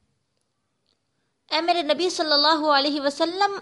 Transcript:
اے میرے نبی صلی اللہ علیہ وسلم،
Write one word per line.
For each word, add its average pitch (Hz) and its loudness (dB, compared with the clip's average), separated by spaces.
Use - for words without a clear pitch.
اے 311 -2
میرے 339 0
نبی 302 0
صلی 320 -2
اللہ 302 2
علیہ 285 2
وسلم، 339 -2